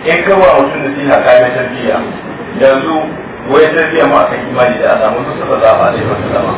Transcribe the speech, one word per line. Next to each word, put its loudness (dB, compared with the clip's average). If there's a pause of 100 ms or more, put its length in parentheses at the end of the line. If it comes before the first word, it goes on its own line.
In 0
ka 2
wa 4
mutum -2
nasiha, 0
ka 2
yi 6
tarbiyya. -4 (560)
Yanzu 2 (460)
wai 4
tarbiyya 0
mu 2
akan 0
imani 0
da 0
Allah, 2
mun -4
sallallahu 0
alaihi 0
wa -4
sallama. -4